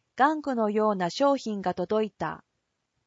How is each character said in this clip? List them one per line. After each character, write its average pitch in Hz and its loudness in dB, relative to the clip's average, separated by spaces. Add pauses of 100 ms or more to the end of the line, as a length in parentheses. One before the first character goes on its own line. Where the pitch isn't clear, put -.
(160)
玩 302 2
具 277 -4
の 220 0
よ 214 2
う 208 0
な 175 -2
商 277 2
品 214 -6
が 180 -2
届 214 -2
い 202 -8
た。 156 -8 (640)